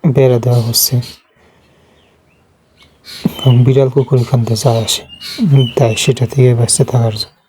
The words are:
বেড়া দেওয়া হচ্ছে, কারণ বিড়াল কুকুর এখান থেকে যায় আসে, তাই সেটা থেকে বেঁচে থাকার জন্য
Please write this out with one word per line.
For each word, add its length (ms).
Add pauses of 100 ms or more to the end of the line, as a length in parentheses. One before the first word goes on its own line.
(140)
বেড়া 240
দেওয়া 280
হচ্ছে, 280 (2500)
কারণ 280
বিড়াল 260
কুকুর 300
এখান 200
থেকে 220
যায় 220
আসে, 180 (720)
তাই 180 (100)
সেটা 280
থেকে 180 (100)
বেঁচে 320
থাকার 300
জন্য 140 (140)